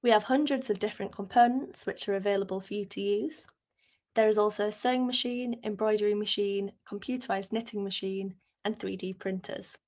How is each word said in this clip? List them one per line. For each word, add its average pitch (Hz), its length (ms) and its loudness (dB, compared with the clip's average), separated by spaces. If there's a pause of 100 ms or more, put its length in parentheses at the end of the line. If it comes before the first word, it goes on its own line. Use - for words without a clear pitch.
We 240 80 4
have 214 140 8
hundreds 269 460 2
of 190 100 0
different 208 320 -4
components 240 720 2
which - 220 -6
are 196 60 2
available 196 440 0
for 190 160 -8
you 208 120 -4
to - 140 -8
use. 208 460 -2 (680)
There 220 100 6
is 214 120 6
also 208 280 2
a 214 60 0
sewing 254 340 2
machine, 247 560 -2
embroidery 214 520 2
machine, 202 580 0 (120)
computerized 202 680 -4
knitting 220 320 -4
machine, 190 500 -4 (300)
and 220 120 -2
three 190 200 -6
D 185 160 -6
printers. - 760 -8